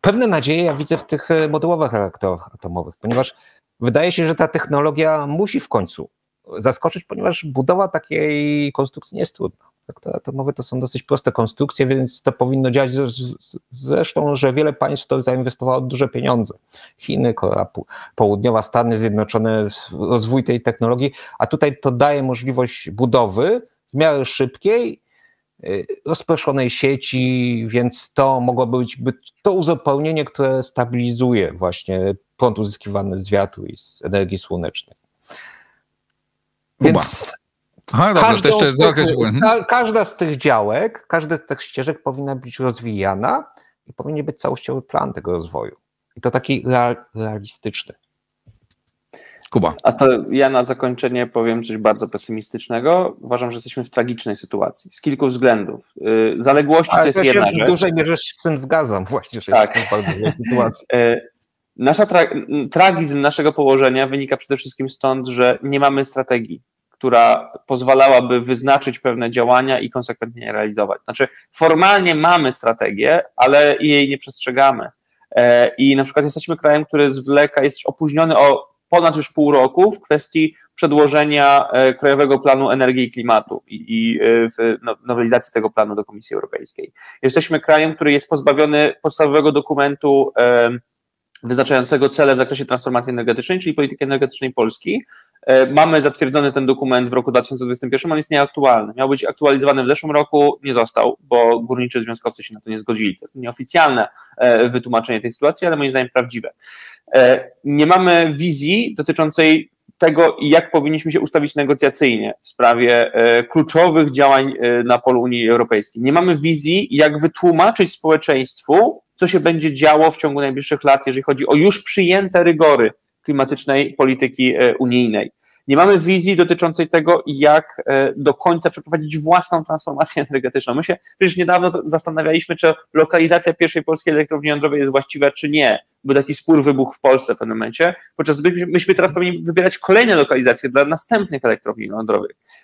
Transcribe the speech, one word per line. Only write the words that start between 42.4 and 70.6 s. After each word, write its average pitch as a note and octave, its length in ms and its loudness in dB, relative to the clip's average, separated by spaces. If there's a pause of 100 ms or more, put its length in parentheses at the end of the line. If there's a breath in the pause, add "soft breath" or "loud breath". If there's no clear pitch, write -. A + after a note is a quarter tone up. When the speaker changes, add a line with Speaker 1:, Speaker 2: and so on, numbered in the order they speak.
Speaker 1:
rozwijana A#2 840 -4 (420 soft breath)
i - 60 -20
powinien D3 340 -8
być D3 140 -10
całościowy C3 420 -6
plan - 300 -6
tego F2 200 -8
rozwoju. E2 440 -8 (400)
I - 40 -20
to B2 100 -4
taki B2+ 360 -4
real-, B2 380 -2 (100)
realistyczny. G#2+ 800 -12 (1600 loud breath)
Speaker 2:
Kuba. E2 320 0
Speaker 3:
A A#2+ 100 2
to C#3 140 2 (240)
ja C3+ 200 2
na B2 140 0
zakończenie B2 640 -4
powiem A#2 380 -2
coś A2 120 -10
bardzo G#2+ 320 -2
pesymistycznego. A#2 1120 -4
Uważam, B2 300 -6
że A#2 60 -12
jesteśmy B2 280 -12
w - 60 -20
tragicznej A#2 460 -4
sytuacji - 540 -8
z - 100 -16
kilku C#3 260 -2
względów. A#2+ 680 -2 (120)
Y, A2+ 320 2
zaległości D3 560 2
Speaker 1:
Ale E3 80 4
Speaker 3:
to D#3 60 4
jest C#3 100 0
Speaker 1:
to F#3+ 60 2
się C3+ 40 4
Speaker 3:
jedna G3+ 220 2
Speaker 1:
w F3+ 40 -6
Speaker 3:
rzecz. A#2 120 0
Speaker 1:
dużej F3 260 2
mierze E3 240 -2
z - 260 -12
tym D#3 160 -4
zgadzam C3 460 -2
właśnie, A#2+ 360 -8
że - 120 -4
Speaker 3:
Tak. A2 240 4
Speaker 1:
jesteśmy - 220 -2
w G#2 40 -4
bardzo G2 180 -6
złej G#2+ 120 -2
sytuacji. A#2 600 -4
Speaker 3:
<laughs> B2 40 2
Y, A#2 320 0 (480)
nasza D#3 280 2
tra-, D3 680 -2
tragizm E3 500 0
naszego D3 320 0
położenia C3+ 540 2
wynika C#3 300 -4
przede - 200 -6
wszystkim C3 320 -10
stąd, C3 400 -4
że B2 340 2
nie C#3 180 -2
mamy C#3 240 2
strategii, B2 580 -6 (360)
która A#2 540 4 (140)
pozwalałaby B2+ 760 4
wyznaczyć C3 580 -2
pewne A#2+ 320 -4
działania B2+ 500 2
i A#2 100 -8
konsekwentnie A#2 560 -10
je A2 60 -10
realizować. G#2+ 520 -4